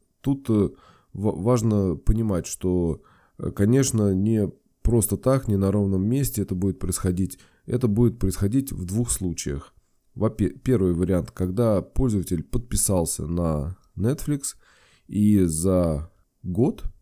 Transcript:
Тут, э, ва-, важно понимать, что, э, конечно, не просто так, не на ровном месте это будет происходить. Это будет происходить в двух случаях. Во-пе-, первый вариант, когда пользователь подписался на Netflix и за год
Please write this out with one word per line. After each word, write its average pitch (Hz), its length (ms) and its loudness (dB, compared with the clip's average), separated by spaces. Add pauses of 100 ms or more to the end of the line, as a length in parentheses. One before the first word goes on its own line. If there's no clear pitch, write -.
(220)
Тут, 135 260 -2
э, 104 220 2 (420)
ва-, 98 240 -2
важно 104 600 2
понимать, 107 500 -2
что, 87 560 -2 (360)
э, 82 120 -6
конечно, 110 640 2
не 104 360 0 (300)
просто 110 380 2
так, 131 280 0
не 104 100 2
на 98 140 2
ровном 98 380 0
месте 123 340 -2
это 95 120 -4
будет 92 240 -2
происходить. 90 600 -2 (280)
Это 123 200 0
будет 113 320 2
происходить 104 540 -2
в 87 140 -8
двух 113 240 -2
случаях. 80 640 -6 (400)
Во-пе-, 107 360 -2
первый 95 440 2
вариант, 87 380 0
когда 95 500 0
пользователь 101 600 0
подписался 90 840 -2
на 82 500 -2 (180)
Netflix 139 600 -4 (520)
и 104 380 4
за 85 680 0 (320)
год 104 420 -2 (180)